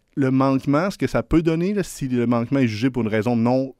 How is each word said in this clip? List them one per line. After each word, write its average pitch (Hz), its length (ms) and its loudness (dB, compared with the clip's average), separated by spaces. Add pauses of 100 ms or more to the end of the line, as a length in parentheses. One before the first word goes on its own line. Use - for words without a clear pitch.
(160)
le 135 140 0
manquement, 139 640 2
ce - 60 -12
que 135 100 -4
ça 117 160 -2
peut 160 180 2
donner, 170 320 0
là, 202 100 -2
si - 260 -8
le 123 180 0
manquement 120 320 0
est 131 80 2
jugé 110 220 0
pour 123 140 -2
une 110 40 -2
raison 110 300 0
non, 127 420 0